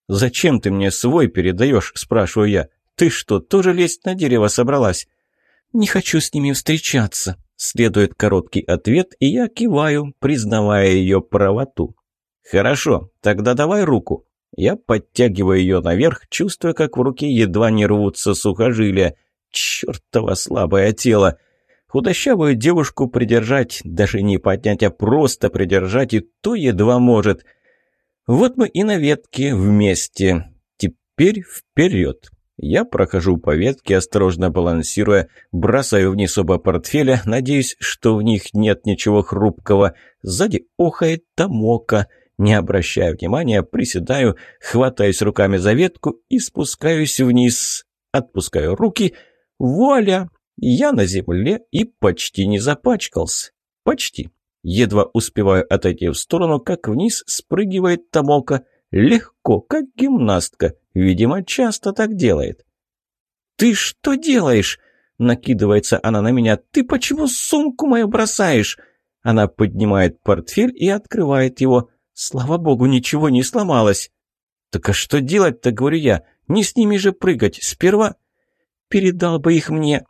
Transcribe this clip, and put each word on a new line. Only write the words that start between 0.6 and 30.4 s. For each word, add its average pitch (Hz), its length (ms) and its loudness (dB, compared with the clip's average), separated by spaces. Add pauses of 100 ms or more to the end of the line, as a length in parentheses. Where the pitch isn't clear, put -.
ты 101 100 -2
мне 98 200 0
свой 131 380 0
передаешь?» 95 640 0
спрашиваю 104 560 -2
я. 98 180 -2 (280)
«Ты 170 120 2
что, - 320 -2
тоже 185 320 0
лезть 175 320 -2
на 185 100 -4
дерево 123 340 2
собралась?» 123 600 0 (640)
«Не 220 140 0
хочу 170 340 -2
с - 140 -8
ними 143 180 -2
встречаться», 131 840 -2 (200)
следует 104 580 0
короткий 101 460 0
ответ, 113 600 -2
и 135 60 2
я 226 220 0
киваю, 151 720 -2
признавая 104 720 0
ее 92 320 2
правоту. 101 760 -2 (540)
«Хорошо, 101 600 0 (120)
тогда 107 320 0
давай 175 300 0
руку». - 420 -2 (300)
Я 117 180 0
подтягиваю 98 840 0
ее 92 200 2
наверх, 87 480 0
чувствуя, 175 440 -4
как 156 240 -2
в 127 40 -2
руке 135 300 -2
едва 110 400 2
не 107 160 2
рвутся 104 480 0
сухожилия. 101 800 0 (380)
Чертово - 840 -4
слабое 98 580 0
тело! 101 460 2 (480)
Худощавую 156 720 0
девушку 139 520 0
придержать, 117 760 0
даже 98 380 -2
не 98 160 2
поднять, 98 440 0
а 101 80 2
просто 127 600 0
придержать, 98 640 -2
и 107 120 0 (140)
то 233 160 -2
едва 123 420 2
может. 110 460 2 (840)
Вот 233 300 2
мы 247 100 2
и 175 160 -4
на 214 140 0
ветке 143 580 -2
вместе. 95 960 0 (240)